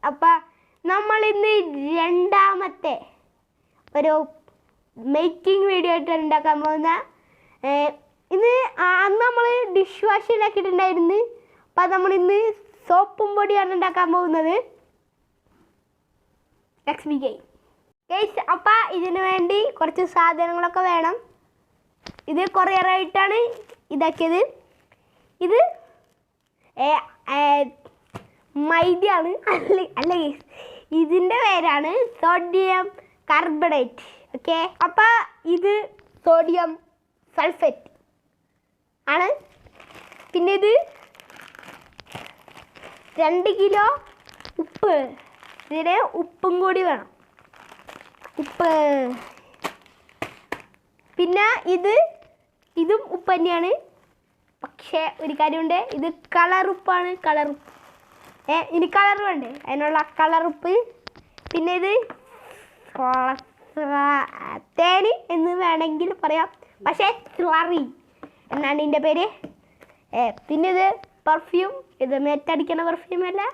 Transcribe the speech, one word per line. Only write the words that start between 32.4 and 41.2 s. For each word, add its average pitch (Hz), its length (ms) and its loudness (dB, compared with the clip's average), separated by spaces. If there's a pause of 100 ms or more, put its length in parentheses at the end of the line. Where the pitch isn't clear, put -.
കാർബണേറ്റ്. 302 760 0 (340)
ഓക്കെ, 330 220 -2 (260)
അപ്പൊ 392 220 4 (480)
ഇത് 381 180 2 (520)
സോഡിയം 330 440 4 (680)
സൾഫേറ്റ് - 520 -2 (1200)
ആണ്. 359 160 0 (1040)
പിന്നെ 359 260 0
ഇത് 415 120 4 (2500)